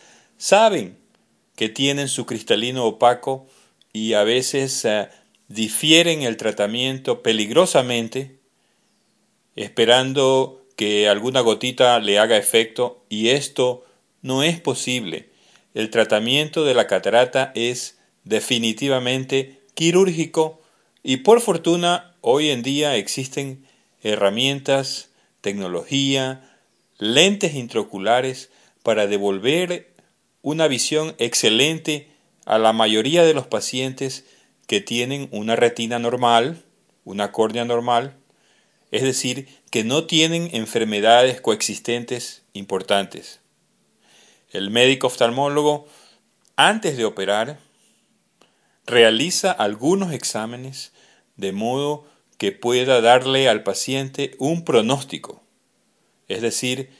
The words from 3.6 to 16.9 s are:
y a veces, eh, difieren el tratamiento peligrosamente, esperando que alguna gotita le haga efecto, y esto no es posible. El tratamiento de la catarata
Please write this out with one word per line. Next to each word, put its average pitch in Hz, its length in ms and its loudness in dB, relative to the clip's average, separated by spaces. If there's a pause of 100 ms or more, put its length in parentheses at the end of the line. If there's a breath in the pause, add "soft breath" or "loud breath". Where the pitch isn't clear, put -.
y 110 220 -2
a 104 100 4
veces, 131 600 -2
eh, 107 240 0 (400 soft breath)
difieren 151 720 0
el 117 140 -4
tratamiento 117 840 -4
peligrosamente, 123 1160 0 (1160)
esperando 131 1120 2 (100)
que 104 320 2
alguna 117 320 2
gotita 120 600 2
le 101 180 2
haga 110 180 4
efecto, 113 720 0
y 110 200 -2
esto 127 580 -2 (360 soft breath)
no 131 200 -2
es 165 180 0
posible. 123 720 -6 (420 soft breath)
El 110 180 -6
tratamiento 123 720 0
de 135 100 2
la 117 120 4
catarata 123 680 0